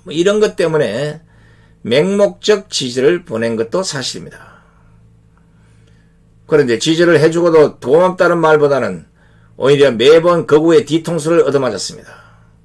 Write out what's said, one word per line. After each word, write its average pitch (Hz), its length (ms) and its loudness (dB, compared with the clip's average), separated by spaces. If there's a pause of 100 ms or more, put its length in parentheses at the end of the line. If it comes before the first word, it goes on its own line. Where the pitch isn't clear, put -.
뭐 180 60 -16
이런 185 280 0
것 196 160 0
때문에 151 680 -4 (640)
맹목적 185 880 -2
지지를 135 540 -2
보낸 113 300 -4
것도 113 280 -4
사실입니다. 120 640 -12 (2000)
그런데 123 320 0
지지를 165 400 2
해주고도 165 580 2
고맙다는 175 640 0
말보다는 139 680 0 (500)
오히려 139 360 2
매번 160 560 2
극우의 156 380 2
뒤통수를 165 560 -2
얻어맞았습니다. 131 680 -4 (540)